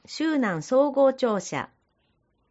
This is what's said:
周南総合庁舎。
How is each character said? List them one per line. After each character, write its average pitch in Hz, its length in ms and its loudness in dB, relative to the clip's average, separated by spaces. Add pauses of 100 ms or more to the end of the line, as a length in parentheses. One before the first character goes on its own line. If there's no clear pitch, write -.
周 311 300 -2
南 190 260 -2
総 269 300 2
合 269 200 4
庁 226 280 -2
舎。 - 280 -8 (840)